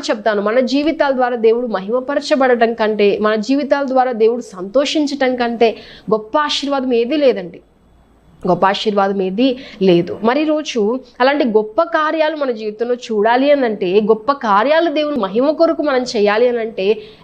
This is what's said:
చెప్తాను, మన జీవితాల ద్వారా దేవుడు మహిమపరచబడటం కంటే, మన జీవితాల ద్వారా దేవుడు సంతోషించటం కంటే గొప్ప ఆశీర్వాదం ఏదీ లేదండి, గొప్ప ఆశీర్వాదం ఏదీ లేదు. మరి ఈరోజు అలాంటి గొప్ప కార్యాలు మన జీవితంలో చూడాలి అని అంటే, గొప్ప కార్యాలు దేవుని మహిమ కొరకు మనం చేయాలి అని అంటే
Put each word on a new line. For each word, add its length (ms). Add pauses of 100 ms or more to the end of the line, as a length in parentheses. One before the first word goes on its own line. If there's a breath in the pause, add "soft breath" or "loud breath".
(100)
చెప్తాను, 320
మన 180
జీవితాల 520
ద్వారా 240
దేవుడు 300
మహిమపరచబడటం 1080
కంటే, 460
మన 140
జీవితాల 520
ద్వారా 260
దేవుడు 280
సంతోషించటం 960
కంటే 400 (340 loud breath)
గొప్ప 280
ఆశీర్వాదం 560
ఏదీ 220
లేదండి, 440 (880)
గొప్ప 180
ఆశీర్వాదం 560
ఏదీ 340 (260 loud breath)
లేదు. 400
మరి 180
ఈరోజు 600 (200 loud breath)
అలాంటి 240
గొప్ప 380
కార్యాలు 540
మన 140
జీవితంలో 440
చూడాలి 560
అని 140
అంటే, 360
గొప్ప 320
కార్యాలు 580
దేవుని 260
మహిమ 340
కొరకు 320
మనం 200
చేయాలి 460
అని 100
అంటే 400 (260 loud breath)